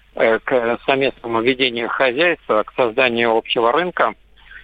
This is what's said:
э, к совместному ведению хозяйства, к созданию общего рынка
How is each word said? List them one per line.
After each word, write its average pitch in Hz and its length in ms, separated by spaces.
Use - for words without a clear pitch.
э, 113 240
к 117 480
совместному 123 560
ведению 120 460
хозяйства, 131 720
к - 140
созданию 117 600
общего 117 360
рынка 156 420